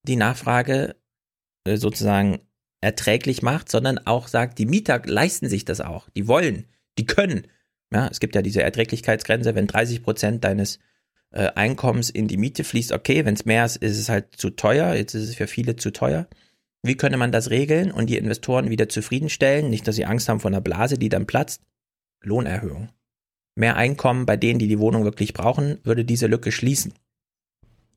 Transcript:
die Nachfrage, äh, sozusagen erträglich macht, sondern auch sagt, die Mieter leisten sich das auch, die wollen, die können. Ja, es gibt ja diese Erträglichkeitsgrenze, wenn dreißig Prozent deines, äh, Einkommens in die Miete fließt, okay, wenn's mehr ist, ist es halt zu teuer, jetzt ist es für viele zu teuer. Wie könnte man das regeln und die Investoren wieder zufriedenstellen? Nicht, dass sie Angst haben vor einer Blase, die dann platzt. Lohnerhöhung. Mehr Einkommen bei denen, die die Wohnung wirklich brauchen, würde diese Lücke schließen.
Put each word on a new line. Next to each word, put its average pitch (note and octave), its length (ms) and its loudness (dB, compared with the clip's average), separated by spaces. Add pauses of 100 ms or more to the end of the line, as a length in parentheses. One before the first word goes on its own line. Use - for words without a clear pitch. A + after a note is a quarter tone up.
die C3 80 0
Nachfrage, B2 800 0 (720)
äh, G2+ 120 2
sozusagen G2+ 640 0 (400)
erträglich A#2 600 0
macht, C#3+ 260 -2
sondern B2+ 380 0
auch A#2+ 220 0
sagt, A#2+ 300 0
die A2 80 0
Mieter D3 380 0
leisten C#3 440 0
sich G2 160 -2
das - 160 -6
auch, - 300 -10
die G2 180 -4
wollen, C3+ 380 2 (320)
die A#2 80 0
können. F3+ 420 0 (440)
Ja, A#2 140 2
es - 140 -6
gibt - 160 -2
ja G2 60 2
diese G2+ 200 0
Erträglichkeitsgrenze, A2+ 960 0
wenn G2+ 100 0
dreißig A#2 380 -2
Prozent A2 400 0
deines, G2+ 340 0 (540)
äh, G2 240 0
Einkommens A#2 540 0
in - 180 -2
die - 80 -4
Miete C3 260 -2
fließt, B2 300 -2
okay, D3 320 2
wenn's G#2 200 0
mehr A2 200 4
ist, A#2 120 -2
ist G#2+ 220 -2
es G#2+ 100 -4
halt - 280 -2
zu F#2+ 140 -4
teuer, D3 440 2
jetzt G#2+ 200 -2
ist G#2+ 140 -4
es A#2 60 -8
für G#2+ 140 -4
viele A#2+ 260 -2
zu A#2+ 160 -4
teuer. C#3+ 380 0 (560)
Wie C3 120 2
könnte C#3 200 2
man B2 140 0
das A#2 200 0
regeln D3+ 420 2
und A2+ 180 0
die A#2 60 2
Investoren A#2 520 0
wieder A2+ 200 2
zufriedenstellen? C#3 840 0
Nicht, A2 160 -2
dass A2 80 0
sie A2+ 100 -2
Angst A2+ 240 -2
haben A2 120 2
vor G#2 100 0
einer F#2+ 100 0
Blase, G#2+ 380 0
die A#2 100 0
dann - 200 0
platzt. - 340 -2 (600)
Lohnerhöhung. G2 640 -4 (680)
Mehr A2+ 220 2
Einkommen B2+ 500 0
bei G#2+ 100 2
denen, A#2+ 220 2
die A2 80 2
die G#2 140 2
Wohnung A2 240 4
wirklich G#2 280 -2
brauchen, C#3+ 520 0
würde A#2 200 0
diese A#2+ 220 0
Lücke A2+ 240 0
schließen. C3 420 -2 (1040)